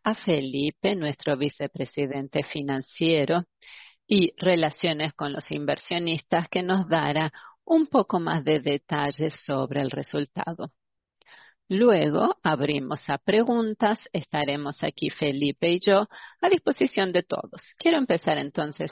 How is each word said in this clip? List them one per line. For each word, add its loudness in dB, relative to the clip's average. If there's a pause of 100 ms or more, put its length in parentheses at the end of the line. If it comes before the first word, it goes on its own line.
a 0
Felipe, -2
nuestro -2
vicepresidente -4
financiero 0 (600)
y 4
relaciones 0
con -6
los -8
inversionistas, -2
que -2
nos 0
dará 2 (320)
un 4
poco 2
más 0
de 2
detalles -2 (120)
sobre -2
el -2
resultado. -6 (960)
Luego 4
abrimos -2
a -2
preguntas. 0
Estaremos -4
aquí -4
Felipe 0
y 2
yo 4 (320)
a 2
disposición 0
de 2
todos. -8 (160)
Quiero 4
empezar 0
entonces -6